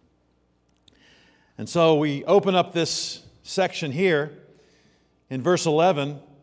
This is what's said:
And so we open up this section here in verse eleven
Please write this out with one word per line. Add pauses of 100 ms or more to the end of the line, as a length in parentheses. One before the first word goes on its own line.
(1600)
And
so
we
open
up
this (200)
section
here (1000)
in
verse
eleven (220)